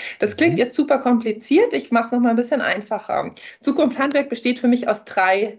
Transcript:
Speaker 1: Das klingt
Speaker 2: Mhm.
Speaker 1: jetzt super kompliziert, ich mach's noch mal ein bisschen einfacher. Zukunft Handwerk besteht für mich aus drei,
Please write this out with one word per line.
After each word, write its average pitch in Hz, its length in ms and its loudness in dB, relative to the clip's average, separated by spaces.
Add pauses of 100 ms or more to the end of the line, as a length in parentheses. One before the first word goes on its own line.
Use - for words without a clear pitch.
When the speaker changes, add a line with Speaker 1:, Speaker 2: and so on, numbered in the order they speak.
(180)
Speaker 1:
Das 214 180 -2
klingt 330 160 2
Speaker 2:
Mhm. 330 60 -2
Speaker 1:
jetzt 247 180 -2
super 285 220 2
kompliziert, 247 720 2
ich - 180 -4
mach's 233 220 0
noch 240 80 0
mal 240 100 2
ein 226 60 0
bisschen 240 240 0
einfacher. - 720 -4 (300)
Zukunft 285 380 0
Handwerk 277 300 0
besteht 247 300 -2
für 254 100 0
mich 240 180 2
aus 208 200 -4
drei, 202 520 0